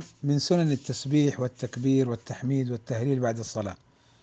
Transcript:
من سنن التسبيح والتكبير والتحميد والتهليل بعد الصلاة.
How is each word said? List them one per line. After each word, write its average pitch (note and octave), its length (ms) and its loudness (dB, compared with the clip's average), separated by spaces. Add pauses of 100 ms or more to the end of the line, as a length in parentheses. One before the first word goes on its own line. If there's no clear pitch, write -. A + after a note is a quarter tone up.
(220)
من C#3+ 160 2
سنن E3 340 2
التسبيح C#3 680 0
والتكبير B2+ 680 0
والتحميد B2+ 600 -2
والتهليل B2 500 -2
بعد A#2 180 0
الصلاة. G#2+ 360 -6 (480)